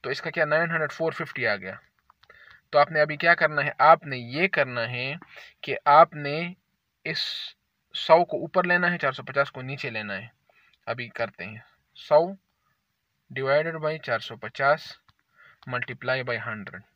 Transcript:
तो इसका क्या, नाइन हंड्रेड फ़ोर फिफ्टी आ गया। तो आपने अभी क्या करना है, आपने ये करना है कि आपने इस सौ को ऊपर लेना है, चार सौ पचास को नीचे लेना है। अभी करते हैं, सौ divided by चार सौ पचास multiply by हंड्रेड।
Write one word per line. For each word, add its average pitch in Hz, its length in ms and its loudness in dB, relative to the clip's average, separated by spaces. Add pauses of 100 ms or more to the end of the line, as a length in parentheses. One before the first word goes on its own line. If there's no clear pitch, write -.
तो 131 80 -6
इसका 160 180 -6
क्या, 156 160 0
नाइन 165 260 0
हंड्रेड 160 200 -2
फ़ोर 165 220 -4
फिफ्टी 135 320 -6
आ 104 100 2
गया। 95 240 -12 (920)
तो 147 80 6
आपने 151 220 4
अभी 151 160 2
क्या 170 160 2
करना 151 280 0
है, 143 200 -2
आपने 151 360 6
ये 127 300 -4
करना 131 340 -2
है 127 380 -6 (440)
कि 143 120 -4 (120)
आपने 156 680 4 (500)
इस 160 140 -6 (760)
सौ 165 280 6
को 156 140 -4
ऊपर 175 280 0
लेना 175 220 2
है, 175 100 0
चार 139 160 -2
सौ 127 100 -12
पचास 139 260 -2
को 131 120 -12
नीचे 135 280 -8
लेना 107 240 -8
है। 104 180 -10 (560)
अभी 117 200 -6
करते 107 360 -8
हैं, 107 200 -14 (320)
सौ 170 400 4 (960)
divided 143 440 0
by 156 220 -4
चार 120 220 -2
सौ - 160 -12
पचास 135 640 -2 (720)
multiply 127 540 -4
by 120 140 -4 (100)
हंड्रेड। 101 360 -12 (120)